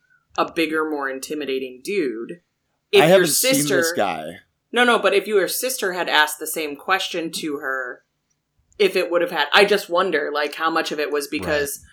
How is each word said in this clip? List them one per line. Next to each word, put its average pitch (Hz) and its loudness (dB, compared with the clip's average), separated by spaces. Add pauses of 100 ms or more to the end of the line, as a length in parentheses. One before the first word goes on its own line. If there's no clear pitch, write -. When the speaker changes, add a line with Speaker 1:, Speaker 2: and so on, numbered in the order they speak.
(380)
Speaker 1:
a 160 -2
bigger, 156 -2
more 139 -4
intimidating 131 -6
dude, 147 -4 (540)
if 196 8
Speaker 2:
I 160 6
Speaker 1:
your 180 8
Speaker 2:
haven't 180 6
seen 254 0
this 277 6
Speaker 1:
sister 165 0
Speaker 2:
guy. 85 -4 (340)
Speaker 1:
No, 240 2
no, 240 4
but 190 2
if 196 2
your 196 2
sister 247 -4
had 170 -4
asked 151 2
the 156 -10
same 151 -6
question 185 -2
to 147 -6
her, 131 -6 (760)
if 196 2
it 175 0
would 175 2
have 170 -2
had, 147 0
I 202 8
just 196 0
wonder, 170 0
like, 147 -2
how 160 -2
much 160 -2
of 151 -4
it 139 -2
was 147 -2
Speaker 3:
Right. - -12
Speaker 1:
because 147 -2 (140)